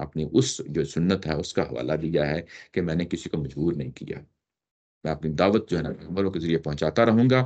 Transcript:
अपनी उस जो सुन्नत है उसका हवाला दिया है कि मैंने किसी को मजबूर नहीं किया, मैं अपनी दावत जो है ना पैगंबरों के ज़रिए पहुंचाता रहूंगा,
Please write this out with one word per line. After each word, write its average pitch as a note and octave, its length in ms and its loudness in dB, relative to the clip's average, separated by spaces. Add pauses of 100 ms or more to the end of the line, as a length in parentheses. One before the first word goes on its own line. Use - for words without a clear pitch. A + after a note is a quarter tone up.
अपनी D2+ 200 -4
उस - 360 2 (100)
जो D2 160 0
सुन्नत F#2 400 0
है D#2 120 0
उसका - 260 -2
हवाला B1+ 340 -2
दिया D#2+ 260 2
है D2 220 -2 (280)
कि F#2 60 0
मैंने E2+ 260 0
किसी - 240 -6
को E2 80 -2
मजबूर D2+ 380 -2
नहीं B1+ 160 -6
किया, - 320 -10 (800)
मैं D#2 80 -2
अपनी D#2 200 -4
दावत G2 380 2
जो F2 60 0
है D2+ 60 0
ना D2 80 -4
पैगंबरों F#2 400 -2
के E2+ 100 -6
ज़रिए E2 180 2
पहुंचाता D2+ 460 0
रहूंगा, A#2+ 420 6